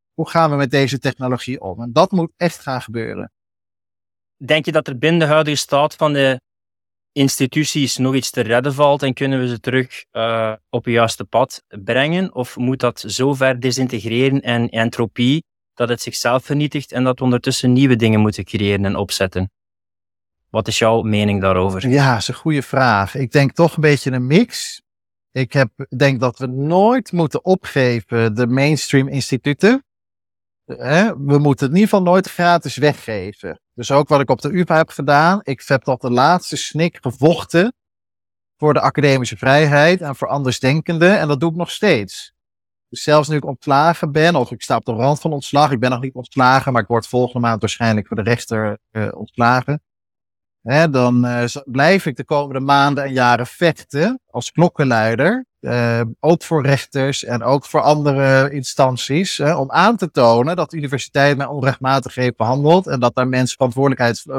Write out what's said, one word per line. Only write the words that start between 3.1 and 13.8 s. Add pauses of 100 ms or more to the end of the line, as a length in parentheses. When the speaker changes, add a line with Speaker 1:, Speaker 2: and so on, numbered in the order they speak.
Speaker 2:
Denk
je
dat
er
binnen
de
huidige
staat
van
de (720)
instituties
nog
iets
te
redden
valt
en
kunnen
we
ze
terug,
eh, (160)
op
het
juiste
pad
brengen?
Of
moet
dat
zo
ver
desintegreren